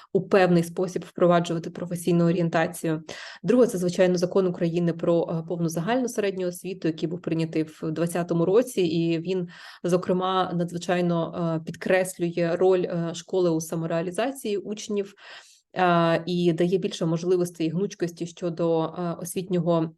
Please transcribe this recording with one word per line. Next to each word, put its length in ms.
у 80
певний 420
спосіб 460
впроваджувати 640
професійну 540
орієнтацію. 800
Друге, 240
це, 120
звичайно, 380
Закон 300
України 460
про, 380
е, 180
повну 200
загальну 400
середню 380
освіту, 420
який 200
був 120
прийнятий 420
в 280
двадцятому 540
році, 360
і 380
він, 300
зокрема, 680
надзвичайно, 800
е, 80
підкреслює 920
роль, 240
е, 320
школи 360
у 100
самореалізації 960
учнів, 580
е, 500
і 260
дає 260
більше 280
можливостей 600
і 40
гнучкості 560
щодо, 580
е, 380
освітнього, 760